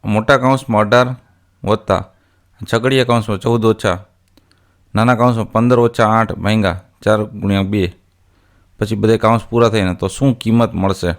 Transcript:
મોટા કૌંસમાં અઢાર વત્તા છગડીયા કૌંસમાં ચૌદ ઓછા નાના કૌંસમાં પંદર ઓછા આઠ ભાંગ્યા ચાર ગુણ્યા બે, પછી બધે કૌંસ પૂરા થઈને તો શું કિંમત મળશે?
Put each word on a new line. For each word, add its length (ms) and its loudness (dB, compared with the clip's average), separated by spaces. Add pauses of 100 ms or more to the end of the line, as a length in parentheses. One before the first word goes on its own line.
(120)
મોટા 300 2
કૌંસમાં 420 0
અઢાર 240 2 (540)
વત્તા 400 -2 (580)
છગડીયા 500 0
કૌંસમાં 340 -2
ચૌદ 260 0
ઓછા 260 -2 (960)
નાના 260 2
કૌંસમાં 340 0
પંદર 320 2
ઓછા 300 0
આઠ 180 -2 (100)
ભાંગ્યા 340 0 (240)
ચાર 180 2 (200)
ગુણ્યા 320 -2
બે, 100 0 (1000)
પછી 220 -4
બધે 220 2
કૌંસ 260 0
પૂરા 240 2
થઈને 280 0
તો 60 -2
શું 220 0 (120)
કિંમત 300 2 (100)
મળશે? 360 -2